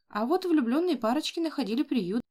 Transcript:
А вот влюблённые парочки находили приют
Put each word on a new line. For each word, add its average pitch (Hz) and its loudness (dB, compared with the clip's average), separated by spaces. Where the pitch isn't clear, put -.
А 214 -2
вот 370 0
влюблённые 311 2
парочки 247 -2
находили 277 -2
приют 226 -2